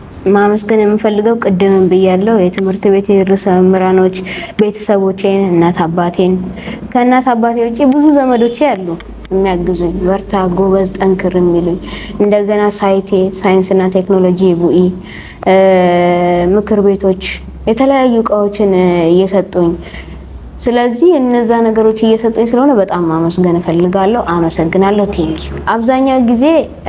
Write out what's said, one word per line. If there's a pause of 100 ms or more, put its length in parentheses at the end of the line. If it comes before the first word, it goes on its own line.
(300)
ማመስገን
የምፈልገው
ቅድምም
ብያለሁ፣
የትምህርት
ቤት
ርዕሰ
መምህራኖች፣ (340)
ቤተሰቦቼን፣
እናት
አባቴን። (480)
ከእናት
አባቴ
ውጪ
ብዙ
ዘመዶቼ
አሉ (280)
የሚያግዙኝ፣
በርታ፣
ጎበዝ፣
ጠንክር
የሚሉኝ። (360)
እንደገና
ሳይቴ፣
ሳይንስና
ቴክኖሎጂ
ቡኢ፣ (520)
እ፣ (960)
ምክር
ቤቶች (240)
የተለያዩ
እቃዎችን (320)
እየሰጡኝ። (840)
ስለዚህ
እነዛ
ነገሮች
እየሰጡኝ
ስለሆነ
በጣም
ማመስገን
እፈልጋለሁ።
አመሰግናለሁ።
ቴንኪው። (100)
አብዛኛው
ጊዜ (440)